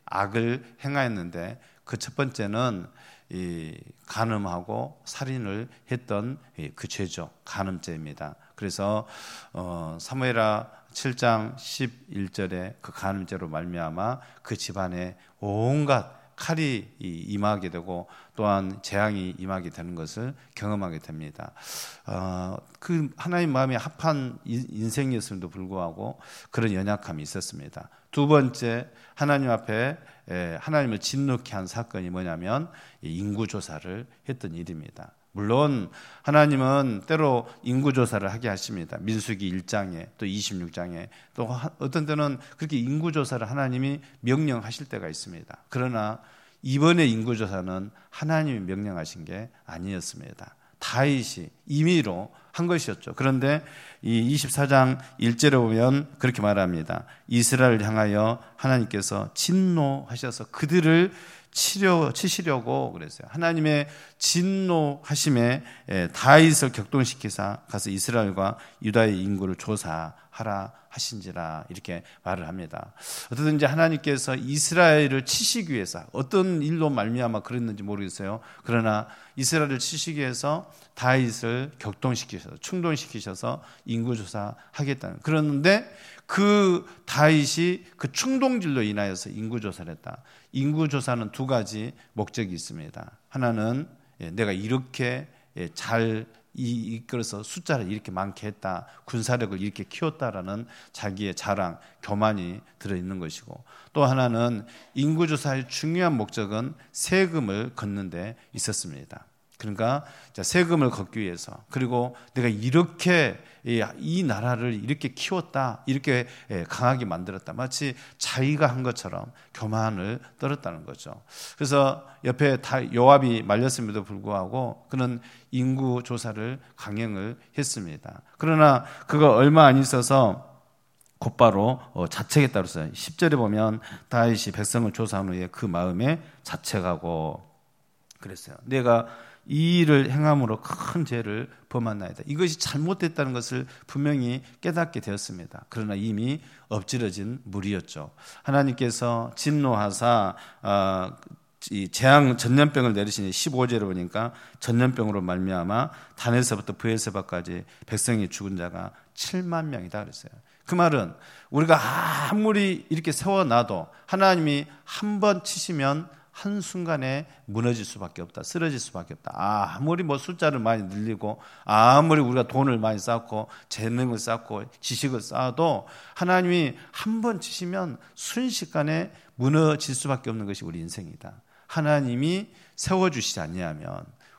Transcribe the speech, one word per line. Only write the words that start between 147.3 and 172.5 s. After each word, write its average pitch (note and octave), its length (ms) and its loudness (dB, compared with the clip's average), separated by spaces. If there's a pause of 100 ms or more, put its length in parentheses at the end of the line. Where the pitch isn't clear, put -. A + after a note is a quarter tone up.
물이었죠. F#2+ 720 -6 (320)
하나님께서 B2 920 0
진노하사, A#2 1000 2 (260)
아, F#2+ 540 0 (540)
이 G2 180 -4
재앙 C3+ 480 8
전염병을 C3 560 4
내리시니 G2+ 400 -2
십오 B2+ 340 0
절에 A2+ 180 0
보니까 F#2+ 480 -4 (280)
전염병으로 A#2 640 2
말미암아 F#2 680 -2 (240)
단에서부터 A#2 640 0
브에세바까지 F#2 880 -4 (220)
백성이 G#2+ 420 -2
죽은 F#2+ 280 -8
자가 F2 360 -10 (220)
칠만 E3+ 560 -6
명이다 F#2 340 -8
그랬어요. - 280 -18 (320)
그 F3+ 120 -2
말은 D3 380 4 (360)
우리가 D3+ 800 2
아무리 G#3 600 2
이렇게 D#3+ 200 0
세워놔도 A#2+ 800 2 (180)
하나님이 E3 600 4 (180)
한 G#3 340 -4
번 G3 240 2
치시면 D#3 640 -2 (240)
한순간에 E3 960 -4 (160)
무너질 A2+ 400 0
수밖에 F#2 380 -12
없다, - 200 -12
쓰러질 D#3+ 380 -4
수밖에 - 340 -10
없다. - 200 -14
아, G2+ 420 -2
아무리 D#3+ 260 0
뭐 C#3+ 140 0
숫자를 D3+ 420 -2
많이 A2+ 240 2
늘리고 G#2 580 -6 (240)
아무리 C#3 580 8
우리가 B2 260 2
돈을 C3 300 2